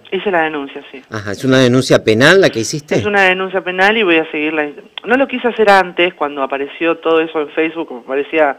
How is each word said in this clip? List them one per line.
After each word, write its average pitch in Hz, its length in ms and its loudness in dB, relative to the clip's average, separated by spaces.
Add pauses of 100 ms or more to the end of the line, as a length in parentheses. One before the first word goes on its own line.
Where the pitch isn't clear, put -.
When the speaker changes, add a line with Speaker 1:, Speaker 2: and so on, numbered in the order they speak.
(100)
Speaker 1:
Hice 190 200 -4
la 170 140 0
denuncia, 143 460 -8
sí. 131 200 -20
Speaker 2:
Ajá, 104 220 -8
¿es 95 120 -10
una 131 140 4
denuncia 127 440 4
penal 139 380 4
la 165 80 4
que 113 120 -4
hiciste? 147 340 -6
Speaker 1:
Es 180 100 0
una 202 200 2
denuncia 185 380 -2
penal 185 360 0
y 226 40 2
voy 175 140 4
a 160 140 0
seguirla. 151 400 -4 (340)
No 214 120 0
lo 269 120 2
quise 247 200 -4
hacer 214 200 0
antes, 180 460 4
cuando 143 280 -4
apareció 139 540 -4
todo 165 240 0
eso 160 220 -2
en 143 80 -8
Facebook, 160 420 -4
me 120 80 -12
parecía 139 580 -2